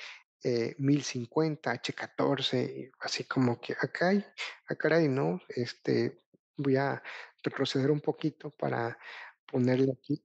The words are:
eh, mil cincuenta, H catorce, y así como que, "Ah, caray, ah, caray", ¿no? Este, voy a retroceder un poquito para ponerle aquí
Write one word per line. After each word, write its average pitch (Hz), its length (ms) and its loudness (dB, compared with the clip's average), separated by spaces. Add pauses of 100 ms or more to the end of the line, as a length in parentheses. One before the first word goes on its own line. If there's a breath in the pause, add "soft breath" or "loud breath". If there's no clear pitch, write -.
(440 loud breath)
eh, 117 360 0
mil 139 240 4
cincuenta, 143 680 -2
H - 220 -4
catorce, 135 680 0
y 135 360 -8
así - 260 -6
como 123 360 2
que, - 180 -6
"Ah, - 80 -2
caray, 196 380 2 (420 loud breath)
ah, - 80 -4
caray", 160 320 4
¿no? 147 400 0
Este, - 760 -2 (340)
voy 139 180 2
a 135 260 0 (400 loud breath)
retroceder 135 500 0
un 151 80 2
poquito 151 520 -4
para 123 460 -4 (480 loud breath)
ponerle 127 520 2
aquí - 280 -4